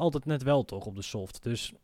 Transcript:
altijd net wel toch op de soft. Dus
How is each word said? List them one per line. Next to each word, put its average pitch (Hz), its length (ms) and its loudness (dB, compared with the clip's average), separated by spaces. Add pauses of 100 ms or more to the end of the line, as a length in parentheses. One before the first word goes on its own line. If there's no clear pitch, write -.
altijd 147 220 2
net 151 180 0
wel 135 220 6
toch 98 200 -8
op 101 100 -8
de 101 60 -6
soft. - 420 -6
Dus 117 300 -4 (100)